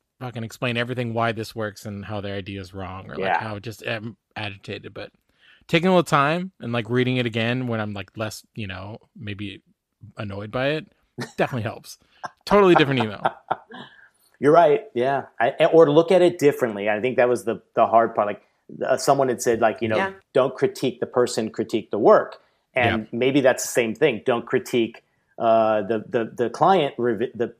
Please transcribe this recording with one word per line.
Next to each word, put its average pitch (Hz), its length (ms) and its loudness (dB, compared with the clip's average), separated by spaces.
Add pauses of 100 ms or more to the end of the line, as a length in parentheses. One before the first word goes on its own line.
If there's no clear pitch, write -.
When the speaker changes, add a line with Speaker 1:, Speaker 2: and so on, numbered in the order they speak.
(220)
Speaker 1:
fucking 117 220 -10
explain 120 340 -4
everything, 120 360 -4
why 117 200 0
this 107 220 -8
works 107 300 -8
and 101 200 -10
how 104 160 -8
their 98 140 -8
idea 98 260 -10
is 92 120 -16
wrong," 95 360 -12
or, 73 60 -12
like, - 40 -10 (160)
Speaker 2:
Yeah. - 40 0
Speaker 1:
how 107 200 -8
just 107 260 -14
I'm 117 300 -8 (220)
agitated. 101 560 -12
But - 180 -16 (560)
taking 170 200 2
a 190 40 4
little 180 120 6
time 160 480 0 (100)
and, 117 100 -8
like, 117 180 -4
reading 127 280 2
it 123 80 0
again 120 420 -2
when 110 140 -4
I'm, 107 120 -6
like, 98 220 -14
less, 110 380 -8
you 107 140 -10
know, 98 320 -12 (180)
maybe 101 460 -12 (540)
annoyed 104 340 -10
by 127 160 -2
it, 151 180 -4 (500)
definitely 139 280 -4
helps. - 340 -10 (480)
Totally 190 300 6
different 135 260 4
email. 104 220 -6
Speaker 2:
<laughs> - 100 -2 (1120)
You're 143 80 6
right. 160 300 6 (120)
Yeah. 127 340 -2 (120)
I, 123 120 2 (200)
or 160 180 8
look 165 220 4
at 180 100 6
it 175 160 4
differently. 113 520 0
I 104 100 0
think 120 160 -2
that 123 140 4
was 117 160 0
the, 107 160 -4 (140)
the 113 120 4
hard 113 260 4
part. 107 140 0
Like, 104 140 -8 (440)
uh, 127 120 2
someone 139 320 2
had 117 120 -2
said, 117 200 0
like, 110 200 0
you 113 60 -4
know, 110 80 0
Speaker 3:
Yeah. 98 160 -2 (220)
Speaker 2:
"Don't 131 200 2
critique - 460 -4
the 113 60 -4
person, 117 440 -2
critique 110 420 -6
the 107 60 -4
work." 151 440 4 (340)
And 117 280 0
Speaker 1:
Yeah. - 40 -14 (100)
Speaker 2:
maybe 131 220 2
that's 123 240 2
the - 60 -8
same 113 260 0
thing. 135 300 0
Don't 120 200 -2
critique, 120 560 -2 (380)
uh, 110 440 2
the, 107 260 -4
the, 117 160 -2
the 113 240 -4
client, 156 480 2
revi-, 117 360 -2
the, 110 260 -4